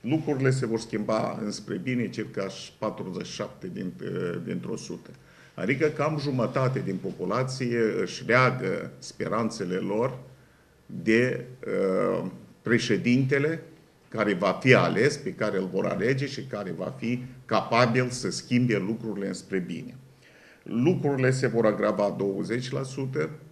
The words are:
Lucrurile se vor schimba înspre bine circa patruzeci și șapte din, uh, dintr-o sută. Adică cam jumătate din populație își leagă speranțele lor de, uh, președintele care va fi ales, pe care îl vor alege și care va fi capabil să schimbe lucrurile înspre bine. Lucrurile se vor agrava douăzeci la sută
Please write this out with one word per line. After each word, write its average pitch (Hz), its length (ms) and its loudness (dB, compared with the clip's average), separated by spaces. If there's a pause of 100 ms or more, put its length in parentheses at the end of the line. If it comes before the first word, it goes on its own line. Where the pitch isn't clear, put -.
Lucrurile 135 500 2
se 131 160 0
vor 113 120 0
schimba 110 640 -2
înspre 104 380 -6
bine 123 260 0
circa 101 380 -6 (320)
patruzeci 92 480 -6
și - 60 -12
șapte - 400 -8
din, 92 200 -6 (100)
uh, 92 420 -4
dintr-o 90 320 -6
sută. - 340 -12 (440)
Adică 135 320 0
cam 151 340 0
jumătate 131 640 0
din 95 180 -2
populație 120 760 -2 (240)
își 95 240 -6
leagă 110 720 4
speranțele 101 760 -4
lor 104 440 -2 (840)
de, 120 420 4 (220)
uh, 95 580 2 (380)
președintele 131 1000 2 (460)
care 104 260 2
va 92 280 2
fi 127 120 10
ales, 98 420 4
pe - 160 -6
care 104 260 -2
îl 95 140 -2
vor 95 140 0
alege 117 400 0
și - 160 -8
care 101 340 -6
va 90 220 -6
fi 123 260 -4 (200)
capabil 117 640 2
să 101 220 -4
schimbe 117 560 2
lucrurile 107 400 -4
înspre 95 400 -4
bine. - 280 -10 (680)
Lucrurile 135 680 2
se 131 160 0
vor 113 200 2
agrava 101 520 2
douăzeci 98 520 -2
la 135 120 -4
sută 139 480 -4 (200)